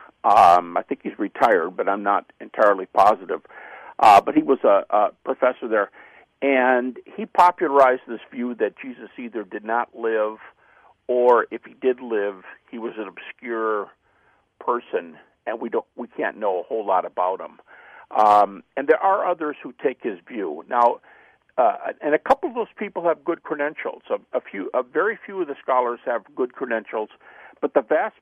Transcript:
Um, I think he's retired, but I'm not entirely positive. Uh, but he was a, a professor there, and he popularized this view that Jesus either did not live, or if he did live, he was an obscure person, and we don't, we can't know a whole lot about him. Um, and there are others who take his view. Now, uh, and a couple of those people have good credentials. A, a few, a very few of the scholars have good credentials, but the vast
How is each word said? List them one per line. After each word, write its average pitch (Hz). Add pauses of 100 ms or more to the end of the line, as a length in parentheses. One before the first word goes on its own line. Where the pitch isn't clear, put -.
(240)
Um, 87
I 92
think -
he's -
retired, 98
but 98
I'm 101
not 101
entirely 104
positive. 98 (580)
Uh, 101
but 110
he 151
was 135
a, 101
a 104 (160)
professor 127
there, 107 (500)
and 127 (220)
he 196
popularized 139
this 113 (100)
view 123
that 107
Jesus 123
either 117
did 104
not 117
live, 110 (720)
or 123
if 113
he -
did 127
live, 101 (240)
he 123
was 113
an 107
obscure 110 (720)
person, 92 (280)
and 113
we 117
don't, 113 (140)
we 120
can't 113
know 98
a -
whole 113
lot 92
about 90
him. 78 (560)
Um, 104 (140)
and 135
there 156
are 196
others 160
who 135 (100)
take 131
his 98
view. 85
Now, 120 (560)
uh, 117 (240)
and 151
a -
couple -
of 233
those 226
people 190
have 151
good 165
credentials. 151
A, 107
a -
few, -
a 127
very 160
few 196
of 151
the 135
scholars 123
have 117 (120)
good 127
credentials, 113 (500)
but 147
the -
vast 180